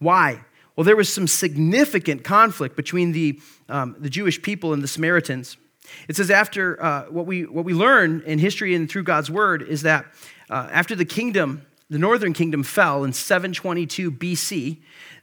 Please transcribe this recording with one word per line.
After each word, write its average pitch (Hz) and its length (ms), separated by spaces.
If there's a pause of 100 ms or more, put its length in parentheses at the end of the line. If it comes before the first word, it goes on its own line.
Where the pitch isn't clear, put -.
Why? 160 400 (340)
Well, 160 80
there 208 140
was 208 120
some 185 200
significant 160 960
conflict 202 500
between 175 380
the, 151 280 (280)
um, 131 320
the 147 100
Jewish 175 320
people 175 300
and 143 100
the 139 60
Samaritans. 156 720 (500)
It 160 80
says 190 120
after, 196 540
uh, 143 220
what 170 220
we, 180 200
what 160 180
we 185 80
learn 180 540
in 151 140
history 196 340
and 160 160
through 190 140
God's 151 260
word 180 320
is 151 200
that, 156 240 (440)
uh, 127 200
after 175 240
the 180 120
kingdom, 185 580 (240)
the 151 100
northern 202 360
kingdom 156 280
fell 143 420
in 131 100
seven 185 400
twenty-two 175 560
B 170 240
C, 156 480 (400)